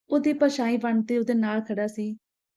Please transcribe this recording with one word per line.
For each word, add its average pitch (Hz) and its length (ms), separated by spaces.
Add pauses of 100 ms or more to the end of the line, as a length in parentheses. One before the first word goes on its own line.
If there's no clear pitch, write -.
ਉਹਦੀ 294 240
ਪਰਛਾਈ 269 440
ਬਣ 226 220
'ਤੇ 240 180
ਉਹਦੇ 233 160
ਨਾਲ 220 280
ਖੜਾ 214 260
ਸੀ। 214 300 (400)